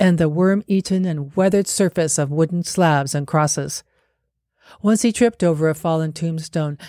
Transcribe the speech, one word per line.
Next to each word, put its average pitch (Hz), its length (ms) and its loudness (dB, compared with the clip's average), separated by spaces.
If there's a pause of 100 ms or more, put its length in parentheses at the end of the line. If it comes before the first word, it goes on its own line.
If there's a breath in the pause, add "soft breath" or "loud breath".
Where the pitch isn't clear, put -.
and 180 180 4
the 165 100 2
worm-eaten 190 760 0
and 147 320 -6
weathered 190 320 2
surface 170 500 0
of 143 140 -2
wooden 165 320 0
slabs 147 500 0
and 143 140 -4
crosses. 143 560 -2 (1000 soft breath)
Once 214 200 2
he 233 100 4
tripped 233 320 0
over 160 240 2
a 156 60 0
fallen 160 380 -2
tombstone, 156 680 -6 (100)